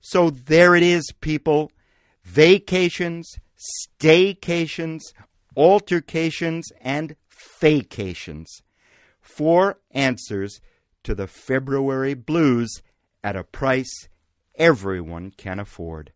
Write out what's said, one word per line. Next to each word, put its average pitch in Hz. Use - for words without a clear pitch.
So 175
there 156
it 175
is, 175
people. 151
Vacations, 170
staycations, 165
altercations, 165
and 151
faycations. 95
Four 175
answers 110
to 110
the 95
February 135
blues 127
at 101
a 90
price -
everyone 95
can 95
afford. 82